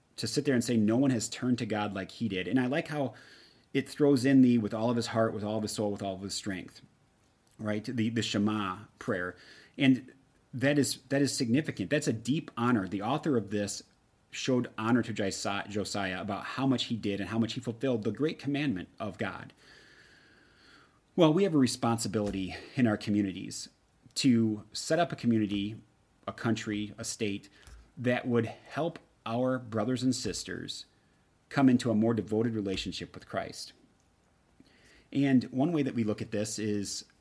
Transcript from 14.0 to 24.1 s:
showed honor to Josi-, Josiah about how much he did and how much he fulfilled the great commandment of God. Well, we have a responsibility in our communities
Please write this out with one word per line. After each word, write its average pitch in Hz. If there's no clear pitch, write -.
showed 123
honor 117
to 113
Josi-, 101
Josiah 98
about 98
how -
much 123
he 117
did 101
and 92
how 113
much 110
he 131
fulfilled 120
the 117
great 139
commandment 139
of 101
God. -
Well, 156
we 190
have 170
a -
responsibility 110
in 127
our 104
communities 101